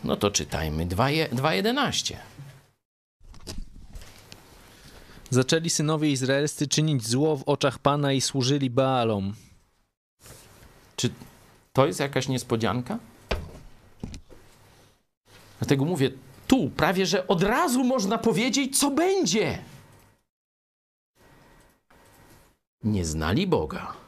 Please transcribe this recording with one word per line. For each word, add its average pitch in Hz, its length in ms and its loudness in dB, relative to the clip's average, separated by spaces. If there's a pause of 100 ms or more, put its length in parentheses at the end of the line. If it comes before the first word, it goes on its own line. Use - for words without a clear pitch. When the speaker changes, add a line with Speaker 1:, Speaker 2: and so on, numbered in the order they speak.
Speaker 1:
No 65 120 0
to 101 140 2
czytajmy 78 560 -4
dwa 101 240 0
je-, 156 180 0
dwa 139 260 0
jedenaście. 220 640 -2 (3000)
Speaker 2:
Zaczęli 160 400 2
synowie 151 400 0
izraelscy 139 580 0
czynić 147 400 0
zło 143 280 2
w 135 100 -8
oczach 139 320 0
Pana 143 340 4
i 135 80 2
służyli 135 500 0
Baalom. 117 640 2 (1600)
Speaker 1:
Czy - 140 -2 (600)
to 135 140 4
jest 180 140 -2
jakaś 139 280 -2
niespodzianka? 123 680 -2 (2500)
Dlatego 135 240 2
mówię, 139 260 0 (360)
tu 202 240 4
prawie 185 360 2
że 185 220 -2
od 180 140 2
razu 254 420 2
można 220 340 0
powiedzieć, 233 600 2
co 285 120 2
będzie. 269 680 2 (3250)
Nie 104 200 0
znali 80 420 0
Boga 117 460 -2 (160)